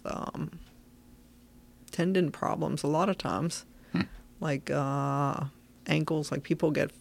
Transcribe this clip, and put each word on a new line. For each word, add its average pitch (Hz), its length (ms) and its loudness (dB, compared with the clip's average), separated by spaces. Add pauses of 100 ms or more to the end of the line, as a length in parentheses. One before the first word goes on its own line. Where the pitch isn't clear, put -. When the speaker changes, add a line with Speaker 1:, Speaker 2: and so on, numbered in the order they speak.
Speaker 1:
um, - 540 -6 (1300)
tendon 180 400 2
problems - 520 0
a 143 40 0
lot 160 220 2
of 185 80 -2
times, 123 480 -2 (280)
Speaker 2:
Hmm. 180 80 2 (380)
Speaker 1:
like, 143 300 -2
uh, 139 760 0 (420)
ankles, 156 440 2
like, 143 120 -2
people 160 280 2
get 143 300 2